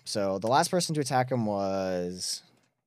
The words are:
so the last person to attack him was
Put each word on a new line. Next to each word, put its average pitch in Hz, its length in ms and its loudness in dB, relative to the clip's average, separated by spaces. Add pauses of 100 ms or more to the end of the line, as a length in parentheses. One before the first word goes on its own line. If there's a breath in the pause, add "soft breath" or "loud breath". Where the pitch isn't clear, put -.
so 98 340 -2
the 104 80 -2
last 151 240 4
person 170 240 0
to 151 60 0
attack 127 300 2
him 123 140 0
was 95 960 -2 (460)